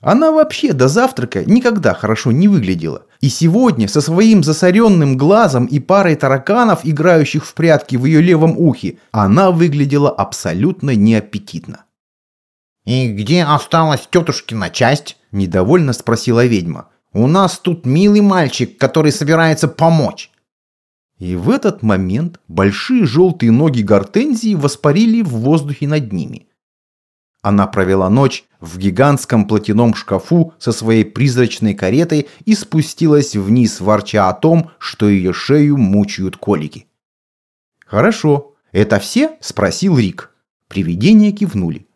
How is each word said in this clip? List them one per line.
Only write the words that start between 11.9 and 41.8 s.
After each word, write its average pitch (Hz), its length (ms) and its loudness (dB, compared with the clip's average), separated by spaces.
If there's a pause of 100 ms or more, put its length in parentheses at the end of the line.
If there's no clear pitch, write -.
«И 123 280 -2
где 107 300 -2
осталась 151 680 -2
тетушкина 113 600 -4
часть?» 127 480 0 (140)
недовольно 101 600 0
спросила 117 520 -2
ведьма. 90 440 -4 (240)
«У 110 140 0
нас 190 320 0
тут 170 260 -6
милый 196 360 4
мальчик, 180 580 0
который 151 340 2
собирается 160 560 0
помочь». 160 640 -2 (920)
И 90 140 -6
в 87 140 -2
этот 139 340 -2
момент 107 640 -2
большие 202 580 0
желтые 143 460 2
ноги 131 300 2
Гортензии 214 760 0
воспарили 180 680 0
в 185 60 -2
воздухе 143 580 -2
над 139 260 -4
ними. - 360 -10 (960)
Она 101 260 0
провела 95 420 0
ночь 131 340 0 (140)
в 85 180 -16
гигантском 107 680 0
платяном 107 480 0
шкафу 165 640 -2
со 120 140 -4
своей 110 320 0
призрачной 120 720 -2
каретой 143 520 -2 (180)
и 214 120 2
спустилась 156 800 -2
вниз, 107 440 0
ворча 101 480 0
о 92 40 -2
том, 165 460 0
что - 300 -4
ее 92 240 0
шею 147 440 0
мучают 98 600 -2
колики. 82 500 -6 (1000)
«Хорошо, 147 680 0 (160)
это 107 260 2
все?» 294 420 -2
спросил - 560 -2
Рик. 104 360 -4 (340)
Привидения 123 640 2
кивнули. 101 640 -6